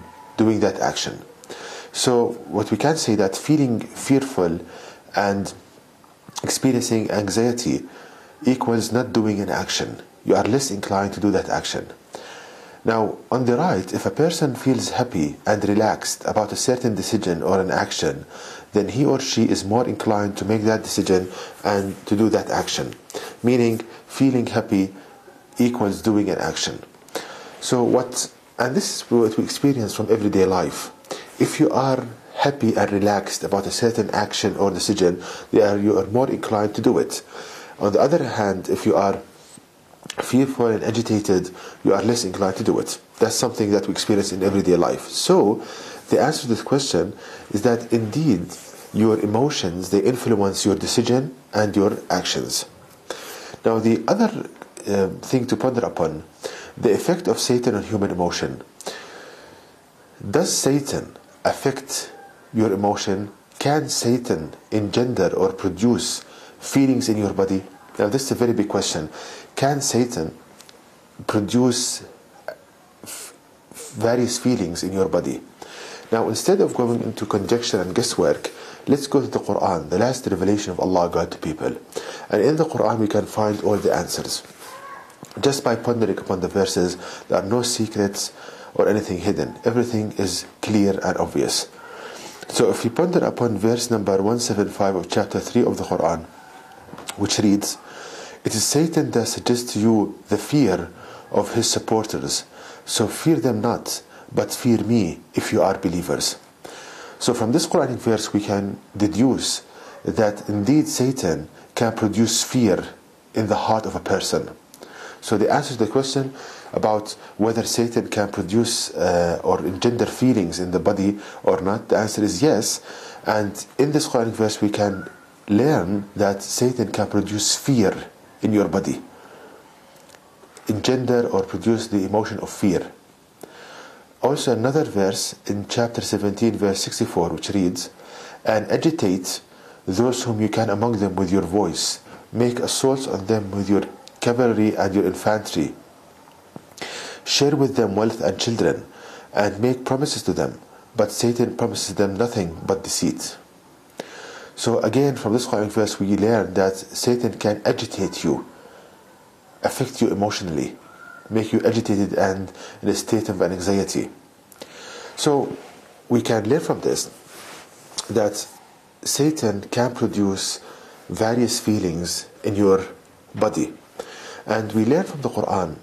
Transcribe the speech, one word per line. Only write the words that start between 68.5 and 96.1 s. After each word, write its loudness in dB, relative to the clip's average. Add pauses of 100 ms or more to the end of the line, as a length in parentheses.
big 0
question. -2 (480)
Can 0
Satan 0 (880)
produce 0 (1000)
f-, -14 (400)
various -2
feelings 0
in -4
your 0
body? -2 (720)
Now, 2
instead 2
of 2
going 2
into -6
conjecture 0
and -4
guesswork, 2 (360)
let's 2
go 4
to -2
the 0
Quran, 0
the 2
last 0
revelation 0
of -6
Allah 2
God -2
to -12
people. -4 (540)
And 4
in 4
the 2
Quran, 0
we 2
can 0
find -2
all 4
the 2
answers. -4 (960)
Just 2
by 2
pondering 0
upon -4
the -2
verses, 0 (320)
there 2
are -4
no 0
secrets -2 (440)
or 4
anything 0
hidden. -2
Everything 0
is -2 (160)
clear 2
and 0
obvious. -2 (800)
So 2
if 0
you 0
ponder 2
upon 0
verse 2
number 2
one 2
seven 0
five 0
of -4
chapter 0
three 2
of 2
the -4
Quran, 0 (920)